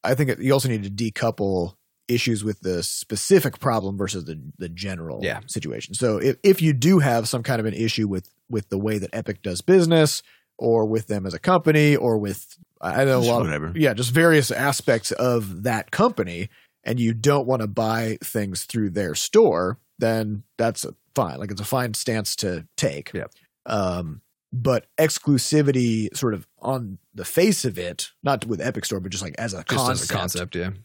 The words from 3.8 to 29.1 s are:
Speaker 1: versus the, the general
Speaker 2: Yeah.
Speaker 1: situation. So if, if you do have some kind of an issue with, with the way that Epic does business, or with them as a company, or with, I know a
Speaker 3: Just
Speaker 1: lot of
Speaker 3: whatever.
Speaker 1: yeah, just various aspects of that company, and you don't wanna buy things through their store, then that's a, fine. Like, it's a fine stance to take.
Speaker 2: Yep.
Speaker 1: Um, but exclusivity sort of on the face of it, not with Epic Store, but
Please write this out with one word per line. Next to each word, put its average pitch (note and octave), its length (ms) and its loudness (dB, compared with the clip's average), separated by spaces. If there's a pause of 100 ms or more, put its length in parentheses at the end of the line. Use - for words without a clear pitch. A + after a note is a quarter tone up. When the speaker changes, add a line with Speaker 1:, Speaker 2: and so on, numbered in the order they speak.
Speaker 1:
versus F#2+ 280 -4
the, D#2 160 -10 (160)
the F2+ 120 -10
general E2+ 540 -10
Speaker 2:
Yeah. D#2 240 -4
Speaker 1:
situation. A#1+ 460 -8
So A2 240 0
if, C3 260 2
if F#3+ 180 6
you D#3+ 120 4
do D#3+ 260 6
have A#2 300 2
some A#2 140 -2
kind B2 180 0
of G#2+ 40 -2
an A2 80 -2
issue A2 360 0
with, F#2 200 -4 (200)
with A2 200 -4
the G2+ 80 -2
way G#2+ 200 -2
that F#2+ 160 -6
Epic G#2+ 280 -8
does F#2 200 -6
business, E3 600 4 (360)
or A2+ 280 2
with A2 220 -2
them G2+ 180 -2
as F2 80 -6
a D#2+ 60 -8
company, D3+ 560 4
or A#2 220 2
with, G2+ 400 -6 (240)
I G#2 240 0
know C3 140 4
a - 20 4
Speaker 3:
Just A#2 100 4
Speaker 1:
lot A#2 100 2
of F2+ 60 -2
Speaker 3:
whatever. D2+ 280 -4
Speaker 1:
yeah, C#3+ 180 4
just A#2+ 180 -2
various D#3+ 400 6
aspects C3 600 0
of G#2 520 0
that A2 280 -2
company, F2+ 580 0 (340)
and A#2+ 160 -2
you A2+ 140 2
don't C3 340 2
wanna A#2 200 0
buy A2 540 -2
things G2+ 440 -4
through G#2+ 260 -2
their F#2+ 240 -2
store, A2 640 2 (180)
then A2 460 -2 (140)
that's A2+ 260 -2
a, - 100 -10 (220)
fine. E2 240 -2
Like, G2+ 120 -8
it's G2 100 -10
a G#2+ 40 -6
fine B2 280 -2
stance A2 440 -4
to F2+ 380 -6
take. D2 380 -4
Speaker 2:
Yep. - 180 -8 (340)
Speaker 1:
Um, F2+ 560 -2 (300)
but B2 360 0 (120)
exclusivity C3 1160 2
sort A#2 180 -2
of - 120 -8 (160)
on A#2 360 -4 (180)
the G#2 100 -10
face F3+ 400 2
of F#2 140 -2
it, F2 320 -8 (120)
not C#3 220 0
with G#2+ 160 -4
Epic A#2 240 -4
Store, G2 140 -4
but F#2 120 -8